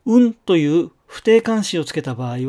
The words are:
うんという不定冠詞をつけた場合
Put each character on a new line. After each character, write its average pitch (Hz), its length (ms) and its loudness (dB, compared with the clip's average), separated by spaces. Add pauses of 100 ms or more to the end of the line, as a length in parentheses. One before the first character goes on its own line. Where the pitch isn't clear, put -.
う 233 120 4
ん 247 140 4
と 202 240 -2
い 151 240 2
う - 100 -2 (160)
不 - 160 -20
定 226 200 4
冠 226 220 -2
詞 185 140 -6
を 160 60 -2
つ - 80 -14
け 160 100 -6
た 135 120 -6
場 120 180 -8
合 123 160 -8